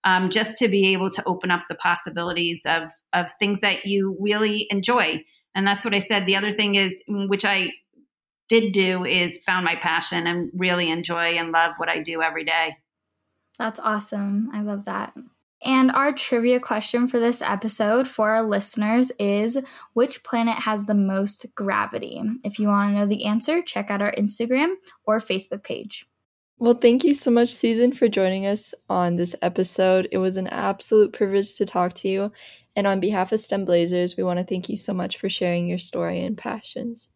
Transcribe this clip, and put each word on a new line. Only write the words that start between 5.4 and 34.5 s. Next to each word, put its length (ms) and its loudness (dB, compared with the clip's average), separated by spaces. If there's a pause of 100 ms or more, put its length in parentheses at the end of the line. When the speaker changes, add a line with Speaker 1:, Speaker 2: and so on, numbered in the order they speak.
Speaker 1:
And 100 0
that's 200 0
what 80 0
I 60 2
said. 260 -2
The 100 2
other 200 -2
thing 200 0
is, 320 0
which 380 0
I 260 0 (800)
did 240 4
do, 320 2
is 400 0
found 200 2
my 100 2
passion 520 -2
and 260 -2
really 360 0
enjoy 480 -2
and 140 -4
love 260 2
what 120 -2
I 100 -2
do 220 -4
every 220 -2
day. 320 0 (840)
Speaker 2:
That's 220 -6
awesome. 760 -2
I 80 -6
love 240 -6
that. 300 -8 (480)
And 280 4
our 200 2
trivia 480 2
question 480 -2
for 120 0
this 220 2
episode 680 0
for 240 0
our 100 4
listeners 800 0
is, 400 0 (340)
which 300 0
planet 340 0
has 280 -2
the 100 0
most 580 0
gravity? 680 -4 (220)
If 140 -8
you 100 0
want 240 2
to 80 2
know 60 2
the 200 0
answer, 360 0
check 300 -6
out 100 0
our 120 0
Instagram 600 0 (320)
or 140 2
Facebook 440 -6
page. 440 -12 (500)
Speaker 3:
Well, 160 4
thank 300 6
you 100 6
so 160 0
much, 240 4
Susan, 380 2
for 160 2
joining 400 0
us 260 -4 (160)
on 280 0
this 240 -2
episode. 680 2
It 60 -2
was 200 0
an 100 -4
absolute 680 2
privilege 420 0
to 100 0
talk 300 -2
to 120 -6
you. 240 -2 (440)
And 120 0
on 120 2
behalf 320 0
of 80 0
stem 240 -4
Blazers, 540 2
we 60 -2
want 160 0
to 60 -4
thank 220 -6